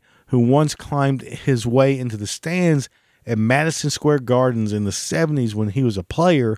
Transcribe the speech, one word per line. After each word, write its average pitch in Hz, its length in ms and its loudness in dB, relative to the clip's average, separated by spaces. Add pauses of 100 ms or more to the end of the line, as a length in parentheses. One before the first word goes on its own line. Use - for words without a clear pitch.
(260)
who 127 120 0
once 135 360 4
climbed 139 460 -2
his 123 460 -4
way 135 320 2
into 120 180 -6
the 104 100 -8
stands 165 640 0 (380)
at 113 100 -2
Madison 139 540 0
Square 147 300 2
Gardens 123 520 0
in 104 120 -2
the 98 80 -2
seventies 151 600 -2
when 107 160 -2
he 131 120 -2
was 110 160 0
a 90 40 -4
player 139 560 0